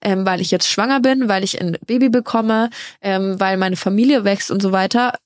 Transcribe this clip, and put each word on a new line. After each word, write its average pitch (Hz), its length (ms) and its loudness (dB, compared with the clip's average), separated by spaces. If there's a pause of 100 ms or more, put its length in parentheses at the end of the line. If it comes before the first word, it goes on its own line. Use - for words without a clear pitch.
ähm, 190 240 0
weil 185 160 0
ich 185 100 -4
jetzt 180 180 0
schwanger 262 320 0
bin, 262 280 2
weil 196 160 0
ich - 160 -6
ein 175 160 -2 (100)
Baby 247 220 2
bekomme, 226 640 0 (320)
ähm, 190 360 -2
weil 190 200 0
meine 185 180 0
Familie 226 460 2
wächst 202 300 -2
und 196 100 0
so 196 80 2
weiter. 196 440 0 (120)